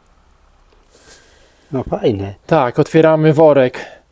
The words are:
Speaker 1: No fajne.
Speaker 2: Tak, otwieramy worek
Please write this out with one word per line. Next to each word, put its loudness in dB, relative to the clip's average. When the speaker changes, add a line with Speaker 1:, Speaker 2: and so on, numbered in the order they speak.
Speaker 1:
No -6
fajne. -6
Speaker 2:
Tak, -2
otwieramy 2
worek 2